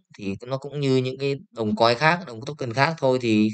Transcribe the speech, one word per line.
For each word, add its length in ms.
thì 160
nó 100
cũng 240
như 160
những 220
cái 160
đồng 260
coin 220
khác, 280
đồng 200
token 260
khác 260
thôi. 240
Thì 320